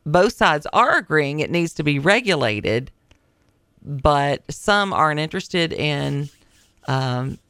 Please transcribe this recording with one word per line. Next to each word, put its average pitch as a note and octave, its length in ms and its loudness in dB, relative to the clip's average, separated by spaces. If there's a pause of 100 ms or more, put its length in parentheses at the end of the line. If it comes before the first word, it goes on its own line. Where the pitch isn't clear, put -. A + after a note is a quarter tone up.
both F3+ 300 4
sides D#3 380 2
are C#4+ 260 4
agreeing D3+ 420 0
it - 100 -4
needs E3+ 240 0
to - 80 -4
be D3 160 0
regulated, C3+ 920 0 (920)
but C#3+ 600 0 (100)
some G3+ 400 0
aren't D3+ 260 2
interested E3 540 -4
in, C#3+ 560 -4 (600)
um, C3 500 -4 (120)